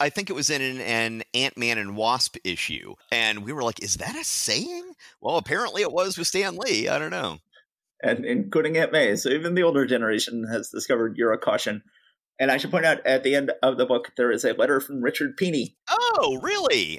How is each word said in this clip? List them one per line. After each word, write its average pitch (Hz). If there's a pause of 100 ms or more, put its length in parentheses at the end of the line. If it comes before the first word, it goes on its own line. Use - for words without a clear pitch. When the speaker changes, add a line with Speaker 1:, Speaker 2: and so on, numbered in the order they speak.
Speaker 1:
I 147
think 202
it 185
was 139
in 139
an, 131
an 113 (120)
Ant-Man 120
and 101
Wasp 117
issue. 80 (160)
And 110
we 120
were 147
like, 113
"Is 95
that 240
a 320
saying?" 349 (280)
Well, 151
apparently 196
it 170
was 185
with 170
Stan 185
Lee. 180
I 143
don't 156
know. 117 (640)
Speaker 2:
And 117
including 156
Aunt 139
May. 123
So -
even 160
the 180
older 139
generation 117
has 113
discovered 117
you're 113
a 110
caution. 107 (560)
And 135
I 131
should 139
point 165
out, 147
at 131
the 135
end 139 (100)
of 131
the 127
book, 123
there 123
is 107
a 113
letter 135
from 135
Richard 135
Pini. 160 (160)
Speaker 1:
Oh, 381
really? 165